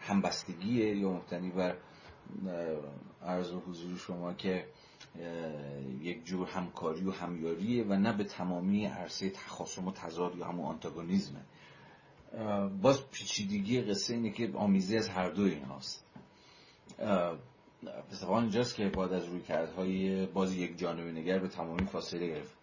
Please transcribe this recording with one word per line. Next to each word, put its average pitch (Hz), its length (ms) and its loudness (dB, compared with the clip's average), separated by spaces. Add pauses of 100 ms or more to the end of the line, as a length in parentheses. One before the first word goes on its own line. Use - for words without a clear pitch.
همبستگیه 101 960 2
یا 98 140 2
مبتنی 90 400 -4
بر، 90 260 2 (720)
اه، 78 840 -4
عرض 90 240 0
حضور 90 440 -6
شما 87 360 -6
که، 92 340 -2 (520)
اه، 73 840 -6
یک 85 200 -4
جور 90 240 -2
همکاری 87 560 -2
و 95 60 2
همیاریه 87 720 0
و 101 80 2
نه 101 240 6
به 101 80 2
تمامی 92 640 2
عرصه 95 440 -4
تخاصم - 580 -6
و 92 40 -2
تضاد 87 440 -2
یا 87 100 -4
همون 87 200 -4
آنتاگونیسمه. 82 720 0 (920)
اه، 101 360 2
باز 98 420 6
پیچیدگی 104 680 0
قصه 104 340 0
اینه 117 160 0
که 110 240 -2
آمیزی 98 420 6
از 104 120 2
هر 92 220 0
دو 92 120 2
اینهاست. 69 640 0 (960)
اه، 87 380 2 (720)
اتفاقاً 98 300 2
اینجاست 117 340 2
که 104 140 2
باید 92 240 2
از 90 120 0
رویکردهای 92 1000 0
باز 95 280 2
یک 87 240 -2
جانبه 85 340 -2
نگر 82 260 2
به 92 100 0
تمامی 85 380 -2
فاصله 87 400 -4
گرفت. 76 360 -6